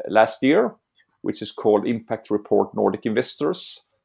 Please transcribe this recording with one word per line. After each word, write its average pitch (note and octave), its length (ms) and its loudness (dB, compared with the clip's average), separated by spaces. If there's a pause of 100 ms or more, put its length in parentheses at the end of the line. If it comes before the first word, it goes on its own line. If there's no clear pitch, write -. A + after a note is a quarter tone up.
last A2 360 2
year, F#3+ 320 2 (460)
which - 200 -6
is G#2+ 100 -10
called G2+ 360 2
Impact A#2 420 -6
Report G#2 440 0
Nordic G2+ 320 0
Investors, B2+ 800 -6 (220)